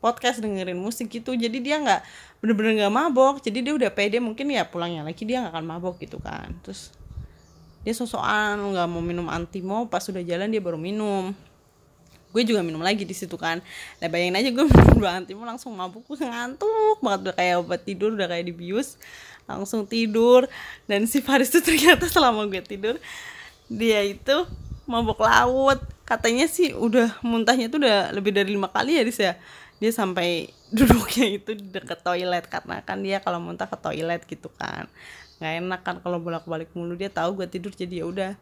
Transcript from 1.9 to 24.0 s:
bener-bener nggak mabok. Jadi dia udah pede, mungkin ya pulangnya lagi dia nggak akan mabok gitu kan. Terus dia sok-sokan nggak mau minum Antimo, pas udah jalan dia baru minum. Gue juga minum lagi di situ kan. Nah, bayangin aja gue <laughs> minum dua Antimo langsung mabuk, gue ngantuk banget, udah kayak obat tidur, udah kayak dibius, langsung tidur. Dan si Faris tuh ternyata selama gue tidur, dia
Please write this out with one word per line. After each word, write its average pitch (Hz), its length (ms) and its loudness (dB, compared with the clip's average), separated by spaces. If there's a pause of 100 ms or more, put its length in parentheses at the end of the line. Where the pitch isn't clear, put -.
bener-bener 220 400 2
nggak 202 140 2
mabok. 269 500 4
Jadi 226 160 -2
dia 285 160 -2
udah 240 160 0
pede, 208 260 0
mungkin 240 300 -4
ya 233 160 0
pulangnya 170 400 -6
lagi 165 180 -10
dia 240 220 -2
nggak 170 80 -8
akan 165 160 -6
mabok 175 320 -8
gitu - 160 -14
kan. - 320 -10 (160)
Terus - 320 -16 (880)
dia 214 80 -2
sok-sokan 214 680 -2 (140)
nggak 175 160 0
mau 170 100 -4
minum 175 300 -4
Antimo, 185 580 -6
pas 208 160 -4
udah 185 220 -8
jalan 175 240 -4
dia 220 100 -2
baru 175 160 -4
minum. 196 600 -4 (960)
Gue 233 120 2
juga 214 160 2
minum 160 200 -4
lagi 202 240 0
di 175 80 -10
situ 175 240 -10
kan. 165 260 -4 (340)
Nah, 170 120 -4
bayangin 175 280 0
aja 240 120 2
gue 254 200 2
<laughs> - 0 -
minum - 280 10
dua - 240 0
Antimo 196 240 -14
langsung 240 280 -12
mabuk, 190 320 -10
gue 285 140 -12
ngantuk 320 840 0
banget, 202 280 0
udah - 80 -4
kayak 180 240 2
obat 175 240 -4
tidur, 196 280 -2
udah 196 140 -2
kayak 170 180 -4
dibius, 180 520 -6 (480)
langsung 202 400 -6
tidur. 226 600 6 (400)
Dan 208 200 2
si 240 160 2
Faris 269 280 4
tuh 330 140 6
ternyata 320 420 6
selama 247 400 4
gue 190 160 -4
tidur, 208 380 -6 (680)
dia 220 360 2